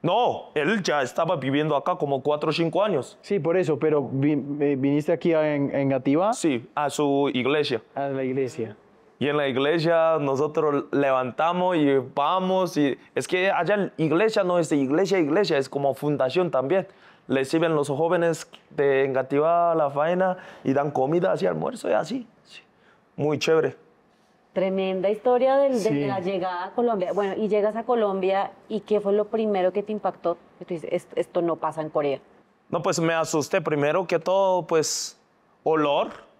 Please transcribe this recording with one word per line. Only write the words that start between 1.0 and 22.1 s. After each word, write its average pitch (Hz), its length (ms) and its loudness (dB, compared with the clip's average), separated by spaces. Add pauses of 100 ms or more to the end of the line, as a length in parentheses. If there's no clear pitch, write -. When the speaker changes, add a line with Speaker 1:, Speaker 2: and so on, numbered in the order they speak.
Speaker 1:
estaba 165 340 -2
viviendo 147 400 0
acá 175 200 -2
como 139 260 -2
cuatro 151 280 0
o - 20 0
cinco 165 320 0
años. 165 360 -4
Speaker 2:
Sí, 202 200 -2
por 165 160 0
eso, 160 220 2
pero 147 320 2
vi-, 135 220 0 (280)
eh, 143 180 2
viniste 143 340 0
aquí 170 220 0
a, 156 200 2
en, 143 200 -2
en 139 140 0
Gativá. 139 440 2
Speaker 1:
Sí, 135 420 -2
a 147 140 -2
su 139 460 0
iglesia. 131 480 0 (140)
Speaker 2:
A 139 120 -4
la 135 140 -4
iglesia. 127 540 -4 (420)
Speaker 1:
Y 127 80 -2
en 147 100 0
la 143 120 0
iglesia 160 720 2
nosotros 143 720 0
levantamos 143 840 0
y 139 220 4 (160)
vamos. 185 600 0
Y 143 200 0 (200)
es 131 100 -4
que 185 240 0
allá 175 460 0
iglesia 190 480 2
no 180 160 2
es 160 80 0
de 160 80 0
iglesia 165 420 2
a - 20 2
iglesia, 160 380 2
es 135 100 -2
como 143 260 -2
fundación 143 580 0
también. 139 340 0 (400)
Le 135 180 0
sirven 165 300 0
los 143 140 0
jóvenes 165 600 0 (220)
de 139 340 4
Engativá 147 680 2
la 147 160 2
faena 180 460 0 (260)
y 139 120 0
dan 143 180 0
comida, 170 400 0
así 165 120 -2
almuerzo 175 460 -4
y - 40 2
así. 214 320 -4 (180)